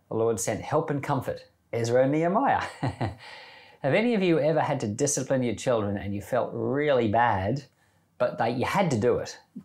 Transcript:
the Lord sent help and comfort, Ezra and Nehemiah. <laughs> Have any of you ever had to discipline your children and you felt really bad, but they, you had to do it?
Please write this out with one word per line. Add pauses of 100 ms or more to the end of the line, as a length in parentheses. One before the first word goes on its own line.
the
Lord
sent
help
and
comfort, (320)
Ezra
and
Nehemiah. (200)
<laughs>
Have
any
of
you
ever
had
to
discipline
your
children
and
you
felt
really
bad, (540)
but
they,
you
had
to
do
it? (280)